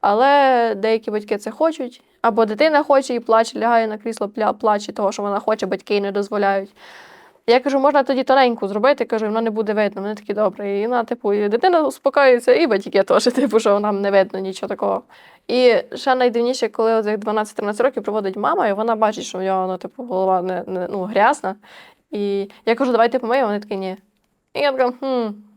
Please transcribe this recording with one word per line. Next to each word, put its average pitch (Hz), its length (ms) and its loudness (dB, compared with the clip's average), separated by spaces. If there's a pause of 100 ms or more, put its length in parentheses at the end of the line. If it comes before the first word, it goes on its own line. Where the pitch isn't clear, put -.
Але 247 720 4
деякі 220 360 -2
батьки 208 260 -4
це 214 140 -10
хочуть, 302 520 -4 (180)
або 226 240 2
дитина 285 380 2
хоче 269 320 2
і 233 40 -2
плаче, 226 400 0
лягає 226 280 2
на 214 100 -6
крісло, 220 300 -8
пля-, 208 260 -2
плаче 208 380 -2
того, 208 200 -2
що 202 100 -8
вона 202 180 -2
хоче, 214 260 -2
батьки 190 280 -4
їй 202 80 2
не 202 100 -4
дозволяють. 196 580 -2 (800)
Я 240 100 6
кажу, 269 200 0
«Можна 277 240 4
тоді 262 200 -2
тоненьку 254 440 2
зробити», 214 380 0
кажу, 220 200 -2
«і - 20 -2
воно 220 140 -2
не 226 80 -2
буде 214 240 -4
видно». 208 280 -2
Вони 208 140 -6
такі, 208 180 -8
«Добре». 202 460 -2
І 214 80 -2
вона, 240 160 0
типу, 220 300 -2
і 208 160 0
дитина 311 380 2
успокоюється, 269 680 4
і 302 140 4
батьки 202 360 0
теж, 233 200 2
<laughs> 247 120 2
типу, 226 240 2
що 208 200 2
нам 208 220 -2
не 202 100 0
видно 196 280 2
нічого 190 280 -8
такого. 202 360 -4 (440)
І 247 280 4 (200)
ще 262 200 0
найдивніше, 240 540 0
коли 226 240 0
от 220 120 0
як 214 140 -4
дванадцять-тринадцять 214 600 -4
років 247 220 -2
проводить 202 320 -4
мама, 277 320 -2
і 202 60 0
вона 220 220 -2
бачить, 214 280 -2
що 202 140 -10
в 185 60 -6
нього, 190 240 -2
ну, 185 100 -6
типу, 190 260 -14
голова 190 380 0
не, 185 260 -6
не, 185 240 -6
ну, 196 120 -6
грязна. 208 520 0 (560)
І 196 380 -4 (160)
я 226 100 0
кажу, 254 160 -2
«Давайте 233 280 2
помиємо», 247 280 0
вони 208 120 -2
такі, 208 160 -10
«Ні». 190 220 -8 (560)
І - 60 -8
я 285 120 0
така, 262 200 0
«Хм». 247 420 -4 (240)